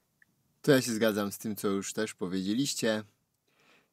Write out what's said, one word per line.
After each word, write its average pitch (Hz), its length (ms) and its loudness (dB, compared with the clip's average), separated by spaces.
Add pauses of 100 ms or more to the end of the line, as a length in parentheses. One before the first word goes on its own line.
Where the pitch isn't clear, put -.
(640)
To 151 100 6
ja 131 100 6
się 123 100 -2
zgadzam 104 400 2
z - 60 -12
tym, 107 180 -6
co 107 120 -4
już 98 240 -2
też 110 220 -4
powiedzieliście. 107 880 -2 (880)